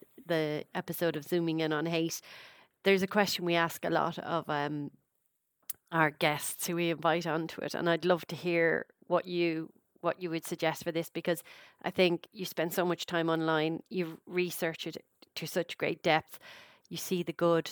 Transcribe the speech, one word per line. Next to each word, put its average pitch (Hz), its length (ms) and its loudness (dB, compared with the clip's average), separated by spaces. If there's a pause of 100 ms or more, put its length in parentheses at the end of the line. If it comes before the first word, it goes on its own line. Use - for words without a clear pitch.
(260)
the 156 380 0 (100)
episode 170 420 -2
of 147 80 -6
Zooming 165 360 0
In 160 120 0
on 151 140 0
Hate, 165 360 -2 (600)
there's 196 200 6
a 190 40 2
question 190 380 2
we 170 100 2
ask 165 300 0
a 170 60 -2
lot 160 260 2
of, 160 320 -4
um, 147 400 -2 (1000)
our 160 180 6
guests - 560 0
who 175 100 -2
we 170 140 2
invite 165 380 2
onto 160 340 -2
it, - 140 -4
and 170 120 0
I'd 165 160 4
love 175 220 4
to 165 100 -10
hear 165 520 2 (180)
what 175 220 0
you, 170 420 0 (320)
what 170 180 -2
you 180 120 -6
would 165 120 -4
suggest 160 400 -2
for 175 80 -4
this, 160 200 -4
because 170 320 -2 (400)
I 180 80 -4
think 175 420 2
you 180 120 -8
spend 165 280 -4
so 185 100 0
much 175 220 -2
time 165 240 0
online, 160 600 0
you've 165 360 -4
researched 175 640 -4
it 160 100 -10 (380)
to - 100 -8
such - 320 -4
great - 240 -2
depth, 160 380 2 (500)
you 170 80 -8
see 180 240 -2
the 170 100 -6
good, 165 400 2